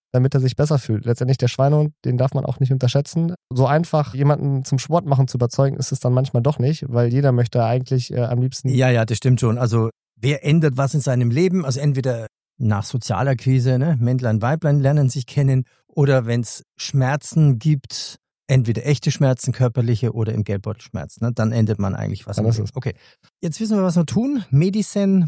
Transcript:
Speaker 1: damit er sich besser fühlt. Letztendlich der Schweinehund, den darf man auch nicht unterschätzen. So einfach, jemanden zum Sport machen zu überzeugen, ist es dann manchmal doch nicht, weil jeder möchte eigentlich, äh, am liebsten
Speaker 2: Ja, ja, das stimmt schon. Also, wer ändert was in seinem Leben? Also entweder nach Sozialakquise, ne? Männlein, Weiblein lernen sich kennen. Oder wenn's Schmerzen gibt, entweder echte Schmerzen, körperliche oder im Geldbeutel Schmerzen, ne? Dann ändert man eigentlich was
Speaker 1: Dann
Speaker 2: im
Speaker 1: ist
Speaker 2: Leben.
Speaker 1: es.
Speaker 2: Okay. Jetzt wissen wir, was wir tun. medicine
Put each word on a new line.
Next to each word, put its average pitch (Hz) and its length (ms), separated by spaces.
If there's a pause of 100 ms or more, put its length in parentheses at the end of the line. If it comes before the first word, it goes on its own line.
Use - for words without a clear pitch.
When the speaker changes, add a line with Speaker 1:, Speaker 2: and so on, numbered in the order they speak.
(120)
Speaker 1:
damit 127 220
er 135 80
sich 127 160
besser 147 220
fühlt. 110 260
Letztendlich 127 320
der 123 100
Schweinehund, 151 460 (100)
den 127 140
darf 131 160
man 135 100
auch - 160
nicht 135 140
unterschätzen. 143 600 (200)
So 127 140
einfach, 151 480
jemanden 139 500
zum 135 140
Sport 170 260
machen 135 240
zu - 80
überzeugen, 135 400
ist - 160
es 135 80
dann 123 100
manchmal 127 320
doch 143 160
nicht, 143 300
weil 120 180
jeder 135 240
möchte 120 320
eigentlich, 127 480
äh, 120 120
am 120 180
liebsten 131 260
Speaker 2:
Ja, 127 220
ja, 117 160
das 107 120
stimmt 127 220
schon. 117 180
Also, 113 320 (300)
wer 139 240
ändert 147 320
was 135 180
in 151 80
seinem 123 300
Leben? 175 320
Also 135 160
entweder 131 480 (300)
nach 104 260
Sozialakquise, 127 920
ne? 143 240
Männlein, 120 400
Weiblein 143 400
lernen 139 280
sich 123 160
kennen. 135 380 (240)
Oder 135 380
wenn's 120 380 (120)
Schmerzen 139 840
gibt, - 580 (320)
entweder 120 360
echte 147 260
Schmerzen, 131 400
körperliche 120 640
oder 110 200
im 101 120
Geldbeutel 104 360
Schmerzen, - 440
ne? 117 80
Dann 110 180
ändert 110 280
man 98 160
eigentlich 98 300
was 101 120
Speaker 1:
Dann 107 80
Speaker 2:
im 113 40
Speaker 1:
ist 113 80
Speaker 2:
Leben. 104 120
Speaker 1:
es. - 60
Speaker 2:
Okay. 127 200 (460)
Jetzt 170 180
wissen 220 180
wir, 196 60
was 175 140
wir 170 80
tun. 247 440
medicine 190 800